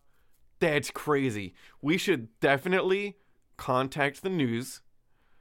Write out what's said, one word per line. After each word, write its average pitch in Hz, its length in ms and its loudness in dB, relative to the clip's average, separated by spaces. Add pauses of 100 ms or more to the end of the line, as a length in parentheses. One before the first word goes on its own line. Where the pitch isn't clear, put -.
(580)
that's 151 320 2
crazy. 127 640 -2 (260)
We 151 180 0
should 139 300 0 (120)
definitely 185 760 2 (400)
contact 139 640 -2
the 190 80 -2
news. 131 500 -2 (600)